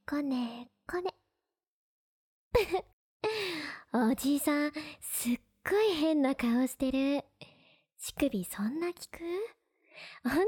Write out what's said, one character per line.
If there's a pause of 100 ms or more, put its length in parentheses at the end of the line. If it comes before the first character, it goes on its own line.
こ
ね (160)
こ
ね。 (1400)
<laughs> (1080)
お
じ
さ
ん、 (280)
す
っ (280)
ご
い
変
な
顔
し
て
る。 (760)
乳
首
そ
ん
な
効 (100)
く？ (680)
女